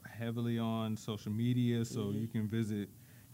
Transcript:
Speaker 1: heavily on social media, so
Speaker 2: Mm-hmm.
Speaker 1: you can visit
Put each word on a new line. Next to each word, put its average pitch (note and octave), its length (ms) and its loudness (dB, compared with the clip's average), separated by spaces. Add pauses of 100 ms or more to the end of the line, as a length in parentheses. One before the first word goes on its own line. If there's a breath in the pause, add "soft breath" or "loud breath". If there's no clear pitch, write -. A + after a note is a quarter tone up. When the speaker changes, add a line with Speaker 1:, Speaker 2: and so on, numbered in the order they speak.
(100)
Speaker 1:
heavily A#2 480 -2
on A2+ 380 0
social G#2+ 360 -4
media, A#2+ 540 4
so A#2 140 -4
Speaker 2:
Mm-hmm. G#2 180 0
Speaker 1:
you A2+ 80 0
can G#2+ 220 0
visit G#2+ 400 0 (460 soft breath)